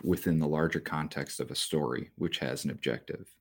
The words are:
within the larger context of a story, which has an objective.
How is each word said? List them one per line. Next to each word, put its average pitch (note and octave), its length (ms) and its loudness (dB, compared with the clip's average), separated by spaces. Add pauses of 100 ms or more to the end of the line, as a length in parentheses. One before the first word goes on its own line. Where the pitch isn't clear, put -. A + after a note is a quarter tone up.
within E2+ 360 4
the D#2 80 4
larger D#2 320 4
context D2+ 600 -4
of - 120 -4
a - 40 -8
story, C2+ 640 0
which D#2+ 220 -2
has C2+ 260 -2
an C#2 60 0
objective. - 560 -4 (140)